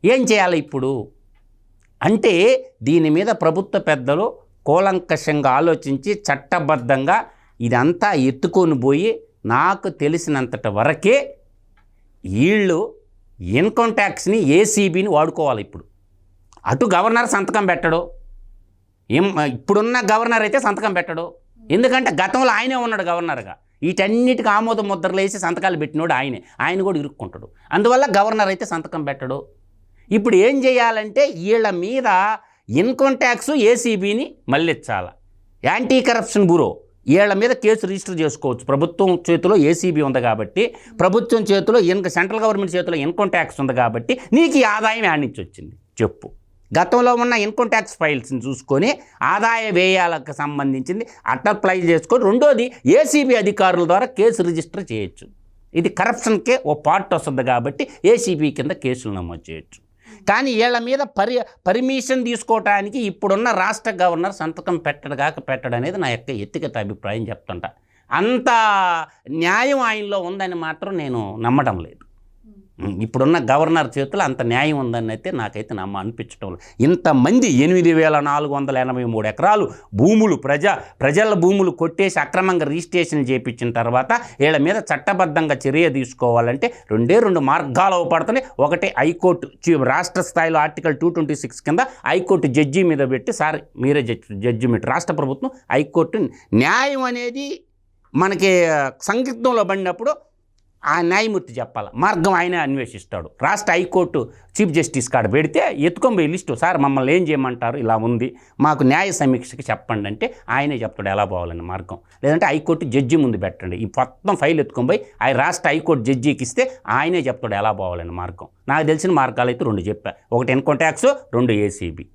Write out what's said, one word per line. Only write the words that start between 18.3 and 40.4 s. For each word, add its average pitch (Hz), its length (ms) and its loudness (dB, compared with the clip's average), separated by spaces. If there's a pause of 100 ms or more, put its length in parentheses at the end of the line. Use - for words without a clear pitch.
ఏం, 165 300 0
ఇప్పుడున్న 202 640 0 (120)
గవర్నర్ 226 280 0
అయితే 214 180 0
సంతకం 208 320 -2
పెట్టడు, 170 420 -6 (360)
ఎందుకంటే 247 400 2
గతంలో 196 400 0
ఆయనే 240 240 0
ఉన్నాడు 233 280 -2
గవర్నర్గా. 170 520 -4 (280)
వీటన్నిటికీ 220 680 0
ఆమోద 220 320 0
ముద్రలు 185 360 -2
వేసి 196 220 -2
సంతకాలు 175 380 -2
పెట్టినోడు 151 360 -2
ఆయనే, 127 300 -4 (180)
ఆయన 180 220 -2
కూడా 185 160 0
ఇరుక్కుంటాడు. 117 500 -12 (240)
అందువల్ల 247 340 4 (120)
గవర్నర్ 214 300 2
అయితే 185 160 -4
సంతకం 160 400 -8
పెట్టడు. 139 420 -8 (640)
ఇప్పుడు 208 260 2
ఏం 254 280 4
చేయాలంటే 233 720 2
వీళ్ళ 208 340 2
మీద 202 680 0 (300)
ఇన్కమ్ 247 480 2
ట్యాక్స్, 247 340 0
ఏసీబీని 233 840 0 (140)
మళ్ళించాలా. 127 640 -2 (520)
యాంటీ 254 360 2
కరప్షన్ 233 460 2
బ్యూరో 160 320 2 (300)
వీళ్ళ 196 240 6
మీద 214 180 2
కేసు 220 360 2
రిజిస్టర్ 185 340 -6
చేసుకోవచ్చు. 139 440 -2
ప్రభుత్వం 170 540 2 (120)
చేతిలో 170 260 2
ఏసీబీ 165 460 2
ఉంది 131 180 0
కాబట్టి, 113 540 -2 (260)